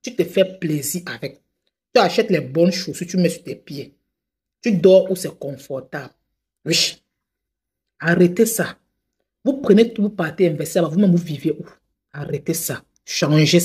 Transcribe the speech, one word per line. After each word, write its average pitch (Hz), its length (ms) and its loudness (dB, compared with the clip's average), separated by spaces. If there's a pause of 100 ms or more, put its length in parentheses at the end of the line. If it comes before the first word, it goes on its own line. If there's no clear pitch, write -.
tu 240 120 -10
te 180 100 -2
fais 190 200 0 (140)
plaisir 156 440 -6 (120)
avec. - 260 -12 (540)
Tu 240 60 6
achètes 208 300 0
les 160 100 0
bonnes 160 320 0
chaussures, - 340 -10
tu 190 100 -8
mets 175 140 2
sur - 120 -10
tes - 120 -12
pieds. - 420 -16 (640)
Tu 240 120 0
dors 185 380 6
où 185 60 0
c'est - 220 -10
confortable. 135 720 -12 (540)
Oui. - 380 -2 (960)
Arrêtez 175 460 2
ça. - 320 -4 (680)
Vous 269 180 0
prenez 226 300 4
tout, 208 100 -4
vous 208 80 0
partez 170 380 -2
investir, 156 400 -2
vous-même 180 220 2
vous 175 60 6
vivez 156 360 -4
où ? - 120 -8 (480)
Arrêtez 147 420 -6
ça. - 280 -8 (220)
Changez 156 600 2